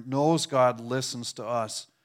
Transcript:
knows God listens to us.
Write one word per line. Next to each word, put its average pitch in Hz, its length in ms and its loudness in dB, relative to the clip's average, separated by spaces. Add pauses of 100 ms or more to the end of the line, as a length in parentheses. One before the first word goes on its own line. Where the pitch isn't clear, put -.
knows 143 420 2
God 127 340 4
listens 123 520 -4
to 120 120 -10
us. 113 420 -4 (160)